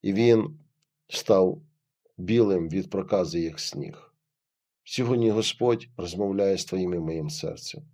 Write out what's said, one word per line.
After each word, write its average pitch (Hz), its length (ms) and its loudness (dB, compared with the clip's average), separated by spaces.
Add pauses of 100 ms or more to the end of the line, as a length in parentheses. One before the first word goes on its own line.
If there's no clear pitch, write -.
І 98 120 -2
він 113 460 4 (480)
став - 540 2 (560)
білим 92 520 2
від 87 200 -4
прокази, 92 520 -2
як 80 180 -6
сніг. - 540 -12 (720)
Сьогодні 120 460 2
Господь 117 580 0 (100)
розмовляє 98 600 0
з - 80 -6
твоїм 90 280 -2
і 85 60 -2
моїм 80 300 -4
серцем. - 540 -10 (100)